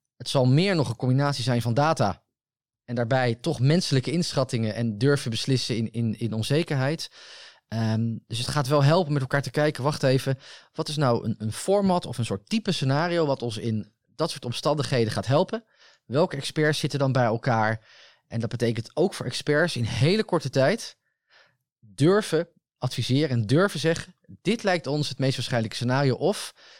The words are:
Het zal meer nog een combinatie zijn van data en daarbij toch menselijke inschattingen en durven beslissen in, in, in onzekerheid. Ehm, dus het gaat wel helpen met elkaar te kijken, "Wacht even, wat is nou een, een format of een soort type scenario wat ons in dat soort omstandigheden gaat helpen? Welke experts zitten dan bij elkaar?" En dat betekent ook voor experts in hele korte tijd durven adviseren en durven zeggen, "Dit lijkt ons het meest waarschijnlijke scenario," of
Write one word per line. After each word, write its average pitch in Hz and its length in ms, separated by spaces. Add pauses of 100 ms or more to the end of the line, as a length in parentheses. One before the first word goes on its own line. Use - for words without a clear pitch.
(160)
Het - 140
zal 131 160
meer 175 300
nog 139 140
een 113 60
combinatie 135 480
zijn 120 180
van 117 120
data 143 500 (600)
en 120 120
daarbij 123 400
toch 143 240
menselijke 139 520
inschattingen 127 640
en 113 220
durven 135 320
beslissen 120 480
in, 113 140
in, 113 280
in 110 140
onzekerheid. 139 800 (560)
Ehm, 113 500 (100)
dus 113 100
het 120 100
gaat 139 200
wel 143 160
helpen 151 300
met 139 80
elkaar 139 200
te 135 100
kijken, 151 320
"Wacht 143 200
even, 135 360 (340)
wat - 140
is 156 80
nou 127 300
een, 113 120
een 107 160
format 196 520
of 120 120
een 117 80
soort - 240
type 208 220
scenario 156 540
wat 139 160
ons 113 160
in 110 360 (220)
dat 160 160
soort - 140
omstandigheden 123 680
gaat 101 120
helpen? 175 380 (420)
Welke 147 300
experts 151 440
zitten 143 200
dan 135 120
bij 123 140
elkaar?" 113 640 (400)
En 113 120
dat 113 100
betekent 113 460
ook 180 180
voor - 120
experts 151 500
in 120 80
hele 139 400
korte 156 260
tijd 143 480 (800)
durven 165 680 (300)
adviseren 131 520
en 120 160
durven 165 340
zeggen, 160 360 (260)
"Dit 226 220
lijkt 180 240
ons 147 220
het - 100
meest 135 160
waarschijnlijke 117 400
scenario," 127 400
of - 380 (260)